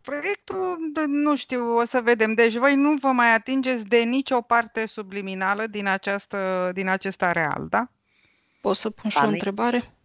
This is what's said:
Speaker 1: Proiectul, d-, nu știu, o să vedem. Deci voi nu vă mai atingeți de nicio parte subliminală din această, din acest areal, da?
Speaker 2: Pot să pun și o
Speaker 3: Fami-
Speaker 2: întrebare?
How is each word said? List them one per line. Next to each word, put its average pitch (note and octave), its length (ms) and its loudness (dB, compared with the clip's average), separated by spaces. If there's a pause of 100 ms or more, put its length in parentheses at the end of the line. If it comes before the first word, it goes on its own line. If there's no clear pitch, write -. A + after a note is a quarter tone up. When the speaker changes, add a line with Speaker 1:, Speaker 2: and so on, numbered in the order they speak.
Speaker 1:
Proiectul, F#4 760 -6 (160)
d-, D#4 120 -2
nu D4 300 2
știu, A#3+ 420 -2
o A#3 60 2
să A#3+ 180 0
vedem. A3+ 320 2
Deci A3+ 220 4
voi C4+ 200 4
nu C#4+ 200 4
vă C4+ 160 -2
mai A#3+ 220 4
atingeți B3+ 520 0
de G#3+ 180 4
nicio B3 380 0
parte A3+ 440 0
subliminală G3 840 -4
din G#3 200 -8
această, F#3+ 880 -2
din F#3+ 140 -4
acest F#3+ 340 -4
areal, E3 480 0
da? A3 180 0 (720)
Speaker 2:
Pot G3+ 140 0
să - 140 -4
pun G#3+ 200 -6
și - 80 0
o - 80 4
Speaker 3:
Fami- G#3+ 60 2
Speaker 2:
întrebare? G#3 520 -2 (220)